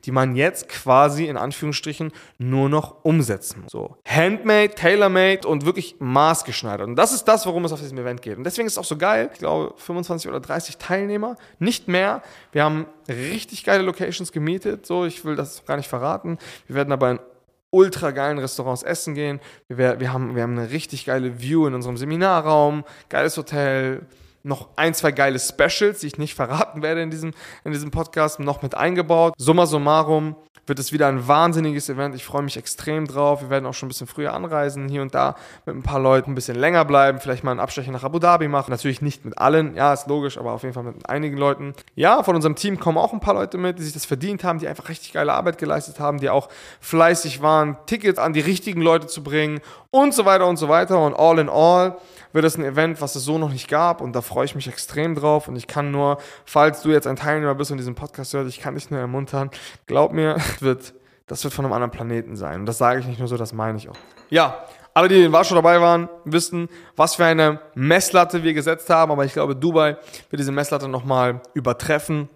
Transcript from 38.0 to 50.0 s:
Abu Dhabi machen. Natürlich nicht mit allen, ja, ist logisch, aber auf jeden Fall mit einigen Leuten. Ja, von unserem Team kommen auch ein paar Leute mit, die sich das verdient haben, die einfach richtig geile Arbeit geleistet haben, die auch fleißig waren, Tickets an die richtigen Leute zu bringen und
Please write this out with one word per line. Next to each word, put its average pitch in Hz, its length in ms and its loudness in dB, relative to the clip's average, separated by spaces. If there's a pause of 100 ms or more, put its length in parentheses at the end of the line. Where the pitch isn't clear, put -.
Abu 151 140 -4
Dhabi 165 300 4
machen. 139 220 -2
Natürlich 127 300 -4
nicht 143 240 -4
mit - 140 -12
allen, 151 380 2
ja, 143 160 2
ist 139 160 -4
logisch, 143 300 -4
aber 117 140 -8
auf 113 100 -10
jeden 127 120 -8
Fall 123 100 -10
mit - 240 -14
einigen 143 280 -4
Leuten. 143 380 -2 (200)
Ja, 196 300 4
von 185 100 2
unserem 156 220 2
Team 196 240 -4
kommen 165 180 0
auch - 140 -2
ein 220 80 -6
paar 196 140 0
Leute 196 240 -4
mit, 180 200 -4
die 165 40 -10
sich 151 100 -8
das 151 140 -10
verdient 180 360 -6
haben, 170 160 -2
die 156 80 -8
einfach - 220 -12
richtig - 240 -16
geile 147 200 0
Arbeit 170 260 -2
geleistet 151 420 -6
haben, 147 180 -2
die 135 120 -2
auch 135 180 0 (320)
fleißig 165 600 2
waren, 151 340 2 (100)
Tickets 214 320 -2
an 156 140 0
die 151 80 2
richtigen 180 420 -2
Leute 165 240 2
zu 151 160 -12
bringen 151 380 -4 (300)
und 277 240 6